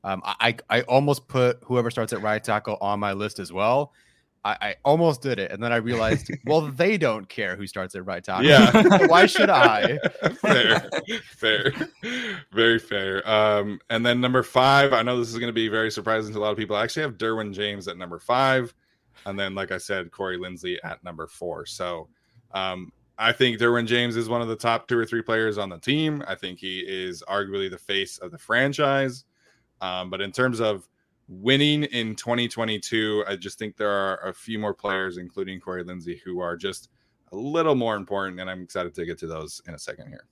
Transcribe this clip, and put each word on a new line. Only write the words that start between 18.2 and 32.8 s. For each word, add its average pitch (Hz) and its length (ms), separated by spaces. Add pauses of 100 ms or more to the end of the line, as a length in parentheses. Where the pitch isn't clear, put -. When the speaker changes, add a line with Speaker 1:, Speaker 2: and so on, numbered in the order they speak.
Speaker 2:
and 98 120
then, 98 160
like 95 180
I 92 40
said, 90 340
Corey 92 280
Linsley 90 440
at 82 220
number 80 220
four. 80 400
So, 87 420 (440)
um, 92 380 (280)
I 113 140
think 120 280
Derwin 120 260
James 120 300
is 113 140
one 120 100
of 117 80
the 110 80
top 117 320
two 120 100
or 117 60
three 113 160
players 110 380
on 98 100
the 87 100
team. 151 480
I 95 80
think 90 240
he 92 220
is 92 480
arguably 98 420
the 92 60
face 98 400
of 90 140
the 82 80
franchise. 135 840 (580)
Um, 92 260
but 95 140
in 98 100
terms 123 280
of 104 280 (400)
winning 139 560
in 113 320
twenty 120 320
twenty-two, 110 800